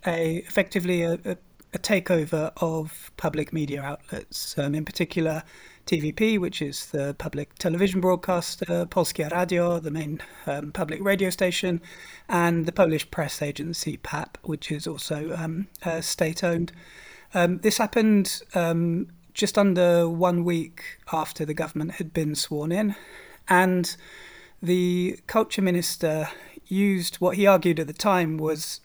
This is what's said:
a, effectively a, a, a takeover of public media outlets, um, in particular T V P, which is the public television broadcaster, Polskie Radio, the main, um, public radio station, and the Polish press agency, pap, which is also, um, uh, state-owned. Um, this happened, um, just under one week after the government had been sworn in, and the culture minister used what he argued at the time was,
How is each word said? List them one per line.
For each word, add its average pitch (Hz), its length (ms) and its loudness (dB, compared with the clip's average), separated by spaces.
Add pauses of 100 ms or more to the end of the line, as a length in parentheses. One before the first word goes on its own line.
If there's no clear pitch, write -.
a, 165 300 0 (100)
effectively 180 560 0
a, 170 200 0
a, 185 140 -6 (380)
a - 40 -8
takeover 165 760 0
of 160 580 -4
public 151 380 -4
media 143 280 -4
outlets, - 760 -10
um, 143 160 0
in 156 100 -2
particular 160 600 -2 (420)
T 165 140 0
V 151 120 -2
P, 220 280 2
which - 220 -4
is 139 260 -6
the 143 320 -4
public - 400 -8
television 185 420 2
broadcaster, 175 840 0
Polskie 160 440 -2
Radio, 175 480 0
the 160 120 -6
main, 151 280 -6 (280)
um, 147 240 -6
public 160 320 -4
radio 196 260 2
station, 180 500 0 (480)
and 170 380 2
the 170 60 -2
Polish 160 400 2
press - 300 -4
agency, 151 560 -6
pap, - 440 -8
which - 300 -8
is 151 160 -6
also, 151 480 -6
um, 165 320 -4 (160)
uh, 165 180 -4
state-owned. 170 680 -2 (640)
Um, 175 240 4
this 214 200 2
happened, 214 640 4 (100)
um, 170 540 0 (260)
just - 240 -2
under 175 500 6
one 175 360 2
week 170 400 -2 (280)
after 160 320 -2
the 151 120 -4
government 151 380 -4
had 160 200 -8
been 151 220 0
sworn 151 360 -4
in, 202 220 0 (540)
and 185 500 4 (640)
the 180 640 2
culture - 380 0
minister 165 640 0 (380)
used 190 480 2
what 180 200 2
he 196 120 4
argued 175 320 6
at 151 80 -4
the 151 60 -12
time 175 440 2
was, 156 480 -4